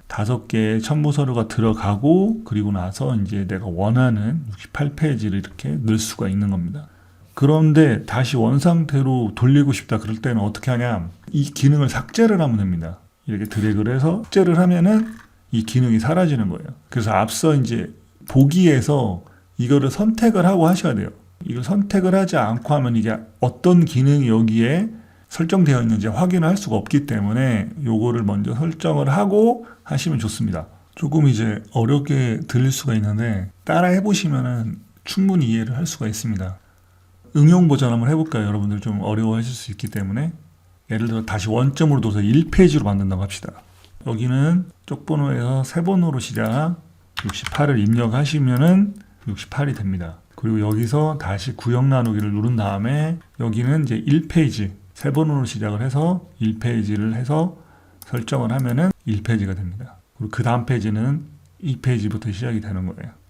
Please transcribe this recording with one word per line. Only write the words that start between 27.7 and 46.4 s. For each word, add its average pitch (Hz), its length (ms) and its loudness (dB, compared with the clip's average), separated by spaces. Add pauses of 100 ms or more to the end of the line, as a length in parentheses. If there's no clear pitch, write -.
요거를 117 400 0
먼저 104 300 0
설정을 151 560 -2
하고 208 560 2 (180)
하시면 143 360 -2
좋습니다. 104 480 -4 (280)
조금 151 320 2
이제 110 340 0 (120)
어렵게 127 720 0
들릴 127 240 2
수가 131 240 -4
있는데 104 540 -2 (140)
따라 170 240 2
해보시면은 147 920 -2 (240)
충분히 190 440 0
이해를 113 280 -2
할 151 100 -4
수가 - 220 -6
있습니다. 98 500 -6 (760)
응용 170 320 6
버전 139 240 2
한번 117 180 0
해볼까요? 156 360 0
여러분들 101 340 -2
좀 104 220 -4
어려워하실 110 520 -2
수 - 180 -14
있기 - 160 -10
때문에 107 440 -4 (600)
예를 113 160 -2
들어 113 180 -4
다시 104 240 -4
원점으로 135 500 2
둬서 104 220 0
일 135 300 2
페이지로 151 340 6
만든다고 98 380 0
합시다. - 300 -10 (520)
여기는 131 640 0 (180)
쪽번호에서 135 800 -2
세 165 180 -4
번호로 170 380 2
시작, 117 560 -2 (500)